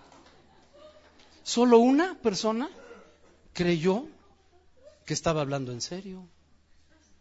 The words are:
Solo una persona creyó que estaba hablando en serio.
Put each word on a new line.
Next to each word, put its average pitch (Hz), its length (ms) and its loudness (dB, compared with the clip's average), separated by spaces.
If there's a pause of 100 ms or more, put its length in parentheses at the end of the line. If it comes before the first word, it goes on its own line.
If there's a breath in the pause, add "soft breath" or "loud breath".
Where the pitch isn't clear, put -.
(1400)
Solo 240 340 4
una 277 380 4
persona 220 540 -4 (840)
creyó 180 540 0 (1000)
que - 80 -6
estaba 156 280 -2
hablando 139 300 -6
en 120 100 -10
serio. 185 460 -14 (920)